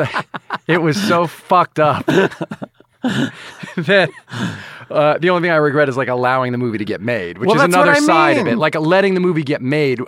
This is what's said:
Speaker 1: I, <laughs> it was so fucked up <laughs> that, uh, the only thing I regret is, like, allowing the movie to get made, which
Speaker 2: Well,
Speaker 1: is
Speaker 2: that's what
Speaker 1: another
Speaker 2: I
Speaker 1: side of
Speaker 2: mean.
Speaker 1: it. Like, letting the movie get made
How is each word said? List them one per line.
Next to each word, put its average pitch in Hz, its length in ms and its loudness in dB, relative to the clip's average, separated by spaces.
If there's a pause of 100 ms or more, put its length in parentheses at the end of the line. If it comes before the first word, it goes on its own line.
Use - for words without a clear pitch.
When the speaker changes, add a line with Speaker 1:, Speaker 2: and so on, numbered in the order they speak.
Speaker 1:
I, 156 240 -4 (200)
<laughs> - 220 -10
it 165 140 0
was 156 200 0
so 175 260 0
fucked - 520 0
up 151 280 0
<laughs> - 960 -4 (720)
that, 180 340 2 (800)
uh, 147 280 2
the 175 120 0
only 175 120 0
thing 175 80 0
I 165 60 2
regret 147 320 2
is, 123 80 -4
like, 127 120 -2
allowing 127 440 0
the 120 60 -4
movie 117 200 -2
to 104 60 -4
get 95 160 -6
made, 92 380 -4
which 98 80 -4
Speaker 2:
Well, 202 100 4
Speaker 1:
is 269 60 2
Speaker 2:
that's 180 140 2
what 185 120 4
Speaker 1:
another 190 80 4
Speaker 2:
I - 100 2
Speaker 1:
side 160 320 2
of - 60 0
Speaker 2:
mean. 117 100 0
Speaker 1:
it. 113 40 -2
Like, 156 160 0
letting 185 400 2
the 180 60 0
movie 175 220 0
get 139 200 -4
made 135 460 0